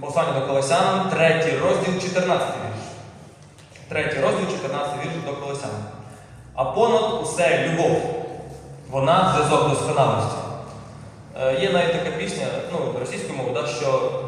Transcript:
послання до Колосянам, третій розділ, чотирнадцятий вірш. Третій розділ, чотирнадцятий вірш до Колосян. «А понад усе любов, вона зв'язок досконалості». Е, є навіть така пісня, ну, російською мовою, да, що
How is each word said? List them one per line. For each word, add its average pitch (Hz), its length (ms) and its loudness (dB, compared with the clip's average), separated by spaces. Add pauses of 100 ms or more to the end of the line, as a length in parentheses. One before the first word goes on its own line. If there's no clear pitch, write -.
послання 143 380 0
до 135 80 -2
Колосянам, 180 600 2
третій 160 480 4
розділ, 185 440 2
чотирнадцятий 175 600 0
вірш. 107 240 -8 (1040)
Третій 147 300 -2
розділ, 190 320 2
чотирнадцятий - 520 -4
вірш 165 220 -6
до 143 80 -4
Колосян. 139 380 -6 (840)
«А 135 100 0
понад 220 580 2
усе 165 440 2
любов, - 580 0 (640)
вона 156 460 4
зв'язок 147 340 4
досконалості». 127 680 2 (1040)
Е, 131 200 2
є 175 80 4
навіть 170 220 4
така 165 260 0
пісня, - 300 -2 (240)
ну, - 280 -2
російською - 380 -6
мовою, 123 180 -2
да, 120 120 -2
що 131 440 0 (160)